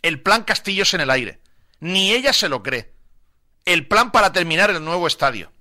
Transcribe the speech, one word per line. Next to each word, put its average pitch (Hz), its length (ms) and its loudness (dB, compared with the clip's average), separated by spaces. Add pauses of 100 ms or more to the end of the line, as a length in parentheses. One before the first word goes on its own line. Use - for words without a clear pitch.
El 160 180 -2
plan 214 240 2
Castillos 196 500 -2
en 175 80 -2
el 131 80 -2
aire. 127 320 -2 (380)
Ni 190 320 0
ella 254 220 0
se 190 160 0
lo 123 140 -4
cree. 123 280 -6 (720)
El 165 220 0
plan 220 240 2
para 208 220 4
terminar 175 380 2
el 160 120 -4
nuevo 170 240 -2
estadio. 120 540 -2